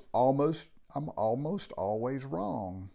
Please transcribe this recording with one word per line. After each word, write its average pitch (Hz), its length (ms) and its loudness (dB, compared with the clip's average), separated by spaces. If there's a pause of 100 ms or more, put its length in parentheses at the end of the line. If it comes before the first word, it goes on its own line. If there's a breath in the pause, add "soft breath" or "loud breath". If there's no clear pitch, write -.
(120)
almost 139 600 4 (240)
I'm 147 200 -2
almost 131 560 0
always 113 520 -2
wrong. 127 720 -4